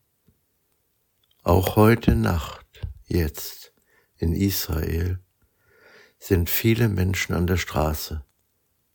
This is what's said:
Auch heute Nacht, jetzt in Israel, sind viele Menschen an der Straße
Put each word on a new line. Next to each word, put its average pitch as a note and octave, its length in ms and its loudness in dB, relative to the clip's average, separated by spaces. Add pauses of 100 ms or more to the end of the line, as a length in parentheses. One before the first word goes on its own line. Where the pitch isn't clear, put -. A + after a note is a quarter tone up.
(1400)
Auch F#2 340 2
heute A2+ 380 6
Nacht, - 720 -4 (200)
jetzt - 680 -6 (460)
in E2 160 -2
Israel, F2 840 -2 (1000)
sind F2 300 0
viele A2+ 400 0
Menschen F#2 440 -2
an E2+ 140 0
der - 80 2
Straße D#2 720 -4 (680)